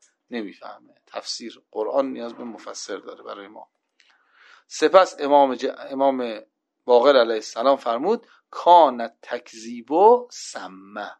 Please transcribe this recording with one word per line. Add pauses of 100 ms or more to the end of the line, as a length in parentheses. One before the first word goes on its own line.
(300)
نمیفهمه. (120)
تفسیر (100)
قرآن
نیاز
به
مفسر
داره
برای
ما. (960)
سپس
امام
ج-،
امام (440)
باقر
علیه
السلام
فرمود: (220)
«کان
تکذیب (420)
سمه.»